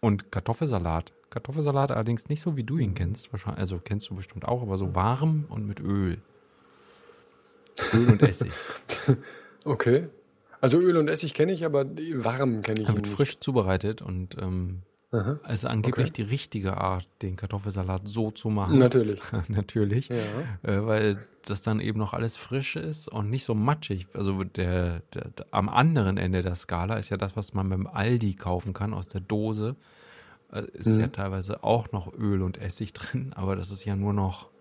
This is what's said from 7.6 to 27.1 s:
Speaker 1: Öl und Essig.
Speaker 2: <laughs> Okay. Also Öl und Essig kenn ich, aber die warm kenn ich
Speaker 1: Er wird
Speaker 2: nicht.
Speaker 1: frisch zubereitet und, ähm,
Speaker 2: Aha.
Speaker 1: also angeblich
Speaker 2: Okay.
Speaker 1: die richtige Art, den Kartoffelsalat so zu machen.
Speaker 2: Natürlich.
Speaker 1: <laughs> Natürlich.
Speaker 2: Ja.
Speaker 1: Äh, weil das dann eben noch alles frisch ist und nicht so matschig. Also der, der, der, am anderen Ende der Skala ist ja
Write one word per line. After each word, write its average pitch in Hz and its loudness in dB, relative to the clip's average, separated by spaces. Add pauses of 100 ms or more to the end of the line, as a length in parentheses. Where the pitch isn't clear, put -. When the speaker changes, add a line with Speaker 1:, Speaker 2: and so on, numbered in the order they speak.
Speaker 1:
Öl 120 8
und 104 8
Essig. - 4 (560)
Speaker 2:
<laughs> 131 6 (480)
Okay. 143 2 (540)
Also 139 6
Öl 180 6
und 156 4
Essig 156 -2
kenn 165 4
ich, 170 -2
aber 143 2
die 147 -6
warm 120 0
kenn 110 -2
ich 107 0
Speaker 1:
Er 110 4
wird 104 0
Speaker 2:
nicht. 101 -2
Speaker 1:
frisch 139 0
zubereitet 104 2
und, 92 -6
ähm, 92 -4 (280)
Speaker 2:
Aha. 117 0
Speaker 1:
also 113 -4
angeblich 120 0
Speaker 2:
Okay. 110 -6
Speaker 1:
die 101 -6
richtige 98 -2
Art, 95 -2 (140)
den 92 -4
Kartoffelsalat 95 -4
so 110 -2
zu - -6
machen. 104 4
Speaker 2:
Natürlich. 120 6 (140)
Speaker 1:
<laughs> 92 -2
Natürlich. 107 0
Speaker 2:
Ja. 120 -4 (480)
Speaker 1:
Äh, 104 0
weil 107 2 (160)
das 101 -4
dann 107 2
eben 107 -2
noch 104 -2
alles 113 -2
frisch 139 -4
ist 156 -8
und 104 -4
nicht 131 -2
so 117 0
matschig. 107 0
Also 98 0
der, 90 0 (120)
der, - -8
der, - -14
am 98 2
anderen 123 4
Ende 90 2
der 90 0
Skala 90 -2
ist 104 -4
ja 101 -2